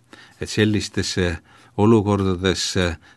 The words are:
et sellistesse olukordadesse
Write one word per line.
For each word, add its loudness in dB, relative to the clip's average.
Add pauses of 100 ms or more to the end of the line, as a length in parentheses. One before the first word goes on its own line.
(420)
et -8
sellistesse -2 (400)
olukordadesse 2 (220)